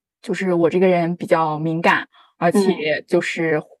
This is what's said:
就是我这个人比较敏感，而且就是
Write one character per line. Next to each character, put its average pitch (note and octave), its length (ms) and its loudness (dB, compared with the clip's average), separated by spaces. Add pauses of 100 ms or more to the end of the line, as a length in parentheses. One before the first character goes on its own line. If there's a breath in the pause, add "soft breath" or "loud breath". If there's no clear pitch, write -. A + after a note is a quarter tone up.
(220)
就 - 120 -6
是 F#3 200 -2
我 E3+ 160 2
这 F#3 100 0
个 F#3+ 80 4
人 F3 280 0
比 - 120 -10
较 D#3+ 320 0
敏 D#3+ 220 -2
感， - 260 0 (300 soft breath)
而 E3+ 140 0
且 D#3+ 560 0
就 F3 140 2
是 D#3+ 400 -2 (180)